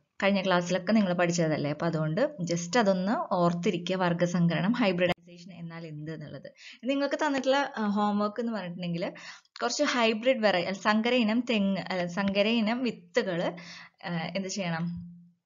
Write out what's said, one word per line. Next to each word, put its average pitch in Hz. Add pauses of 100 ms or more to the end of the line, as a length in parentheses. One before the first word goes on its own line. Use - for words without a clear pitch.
(220)
കഴിഞ്ഞ 196
ക്ലാസ്സിലൊക്കെ 180
നിങ്ങൾ 202
പഠിച്ചതല്ലേ, 170
അപ്പൊ 160
അതുകൊണ്ട് 160
just -
അതൊന്ന് 202
ഓർത്തിരിക്കുക, 175
വർഗസങ്കരണം, 175
ഹൈബ്രിഡൈസേഷൻ 180
എന്നാൽ 165
എന്ത് 151
എന്നുള്ളത്. 143 (320)
നിങ്ങൾക്ക് 277
തന്നിട്ടുള്ള, 277
ആ, 214
ഹോംവർക്ക് 208
എന്ന് 233
പറഞ്ഞിട്ടുണ്ടെങ്കിൽ 175 (500)
കുറച്ച് 240
ഹൈബ്രിഡ് 233
വെറൈ-, 185
അല്ല, 190
സങ്കര 220
ഇനം 233
തെങ്ങ്, 196
അല്ല, 180
സങ്കര 196
ഇനം 233
വിത്തുകൾ, 214 (520)
ആ, 175
എന്ത് 175
ചെയ്യണം 175 (280)